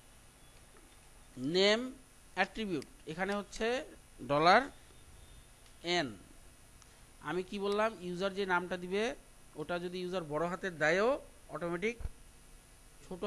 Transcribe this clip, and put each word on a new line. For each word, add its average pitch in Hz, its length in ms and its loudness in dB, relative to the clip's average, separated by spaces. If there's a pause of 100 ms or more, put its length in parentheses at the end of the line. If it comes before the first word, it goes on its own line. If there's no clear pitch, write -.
(1600)
নেম 208 240 6 (560)
অ্যাট্রিবিউট, 190 520 -2 (240)
এখানে 190 260 -2
হচ্ছে 220 280 -6 (640)
ডলার 170 320 8 (1400)
এন। 147 100 2 (1200)
আমি 175 200 -2
কি 202 160 -8
বললাম, 208 260 2 (180)
ইউজার 180 300 -2
যে 202 60 0 (100)
নামটা 180 300 0
দিবে 190 180 -2 (580)
ওটা 175 240 -4
যদি 180 200 -6
ইউজার 180 280 -4
বড় 151 200 0
হাতের 185 300 -6
দেয়ও 185 280 4 (440)
অটোমেটিক 175 420 -4 (1080)
ছোট 180 220 -12